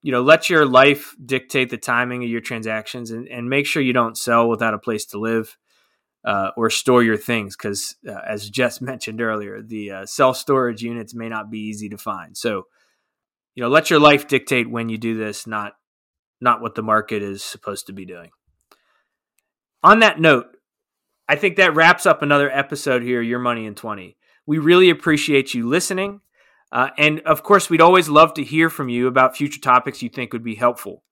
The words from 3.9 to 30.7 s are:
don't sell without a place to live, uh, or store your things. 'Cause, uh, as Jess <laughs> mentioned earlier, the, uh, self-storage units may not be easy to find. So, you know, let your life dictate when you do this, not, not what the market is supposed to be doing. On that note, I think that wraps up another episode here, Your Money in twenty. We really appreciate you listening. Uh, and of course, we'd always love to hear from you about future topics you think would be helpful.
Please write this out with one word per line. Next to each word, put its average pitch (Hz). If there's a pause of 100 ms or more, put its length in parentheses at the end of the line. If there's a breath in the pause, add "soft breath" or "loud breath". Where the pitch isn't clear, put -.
don't 117
sell 117
without 113
a 104
place 110
to 104
live, 113 (680)
uh, 98
or 113
store 123
your 110
things. 104
'Cause, - (140)
uh, 101
as 104
Jess 120
<laughs> -
mentioned 117
earlier, 107
the, 107
uh, 95
self-storage 131
units 117
may 117
not 110
be 110
easy 107
to 101
find. 90
So, 101 (880)
you 123
know, 120
let 151
your 160
life 147
dictate 127
when 117
you 113
do 113
this, 107
not, 104 (640)
not 120
what 117
the 113
market 107
is 98
supposed -
to 98
be 98
doing. 87 (1500)
On 208
that 202
note, 151 (840)
I 147
think 185
that 175
wraps 165
up 156
another 143
episode 135
here, 120
Your 120
Money 120
in 104
twenty. 101 (300)
We 151
really 175
appreciate 147
you 117
listening. 190 (480)
Uh, 127
and 151
of 156
course, 196
we'd 160
always 175
love 151
to 151
hear 156
from 139
you 123
about 127
future 143
topics 127
you 240
think 123
would 117
be 117
helpful. 110